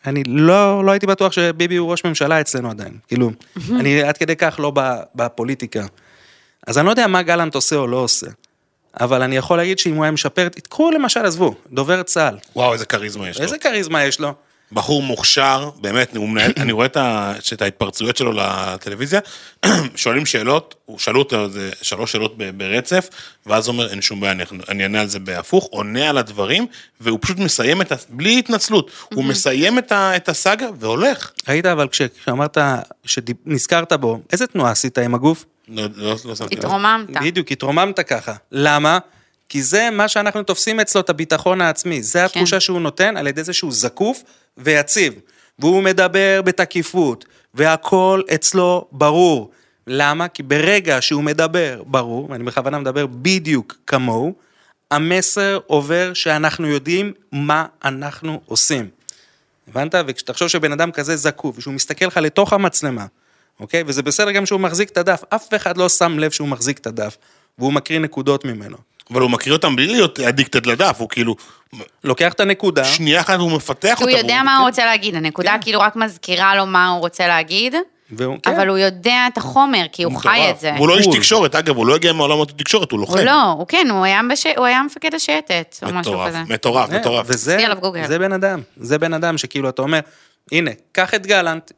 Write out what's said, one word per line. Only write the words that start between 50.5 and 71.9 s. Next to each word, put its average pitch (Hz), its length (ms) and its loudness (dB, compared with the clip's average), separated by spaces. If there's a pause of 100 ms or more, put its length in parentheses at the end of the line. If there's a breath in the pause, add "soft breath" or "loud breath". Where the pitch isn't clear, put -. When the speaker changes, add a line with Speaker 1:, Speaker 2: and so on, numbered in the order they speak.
Speaker 1:
שהוא 147 220 0
מדבר 156 600 0
ברור, 127 460 -4
ואני 120 120 -10
בכוונה 131 360 -4
מדבר 139 260 -4
בדיוק 147 720 -2 (120)
כמוהו, 127 460 0 (580 soft breath)
המסר 185 760 0
עובר 170 460 0
שאנחנו 156 540 -2
יודעים 170 460 -2 (180)
מה 151 340 0 (200)
אנחנו 143 600 -6
עושים. 113 420 -2 (840 loud breath)
הבנת? 143 260 -4 (120)
וכשתחשוב 131 400 -6
שבן 160 240 0
אדם 165 200 -2
כזה 151 260 -4
זקוף, 139 400 -4
ושהוא 135 160 -10
מסתכל 139 320 -2
לך 180 120 -2
לתוך 175 360 2
המצלמה, 151 520 0 (540)
אוקיי? 160 280 -4
וזה 139 160 -4
בסדר 202 280 0
גם 196 140 0
שהוא 190 140 -2
מחזיק 190 300 -2
את - 80 -2
הדף, 175 320 2
אף 220 260 -4
אחד 180 220 -2
לא 180 120 2
שם 170 300 2
לב 156 120 0
שהוא 147 160 -4
מחזיק 135 300 -2
את - 100 -12
הדף, 110 300 -8 (400 soft breath)
והוא 135 160 0
מקריא 156 260 -2
נקודות 139 460 -2
ממנו. 107 320 -10 (340)
Speaker 3:
אבל 123 100 2
הוא 123 100 4
מקריא 131 240 0
אותם 156 200 2
בלי 135 120 2
להיות 208 320 2
addicted 123 500 2
לדף, 139 300 2
הוא 113 100 -6
כאילו 113 260 -2 (680 loud breath)